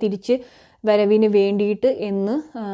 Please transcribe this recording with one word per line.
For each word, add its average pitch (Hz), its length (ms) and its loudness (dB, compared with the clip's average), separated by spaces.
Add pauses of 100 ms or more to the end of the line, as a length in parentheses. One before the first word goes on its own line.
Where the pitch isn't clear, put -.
തിരിച്ച് 208 360 -2 (460)
വരവിന് 214 420 4
വേണ്ടിയിട്ട് 208 600 0
എന്ന്, 208 720 -4
ആ, 220 160 -10